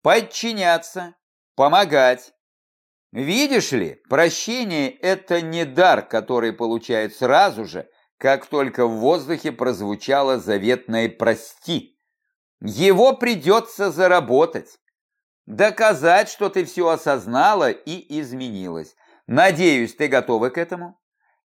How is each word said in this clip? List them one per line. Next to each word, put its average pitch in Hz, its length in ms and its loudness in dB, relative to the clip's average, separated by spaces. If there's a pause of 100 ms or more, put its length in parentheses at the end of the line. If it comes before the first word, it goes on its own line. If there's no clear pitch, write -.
"Подчиняться, 180 1160 -2 (400)
помогать. 143 760 4 (760)
Видишь 208 640 -2
ли, 95 360 -4
прощение — 165 840 -2 (120)
это 185 380 -2
не 165 240 -4
дар, 139 420 4
который 113 460 -2
получают 113 640 -4
сразу 131 480 2
же, 87 240 -14 (300)
как 135 280 0
только 127 400 -2
в 113 120 -2
воздухе 151 540 -2
прозвучало 123 840 -2
заветное 113 720 -2
"прости". - 880 -4 (640)
Его 190 560 2
придётся 202 760 -2
заработать, 165 880 0 (680)
доказать, 202 840 2
что 196 220 -4
ты 185 140 -2
всё 170 240 -2
осознала 147 800 0
и 151 500 -10
изменилась. 101 760 -12 (320)
Надеюсь, 147 680 2
ты 151 140 -2
готова 123 420 0
к 131 80 -8
этому? 175 420 -10 (520)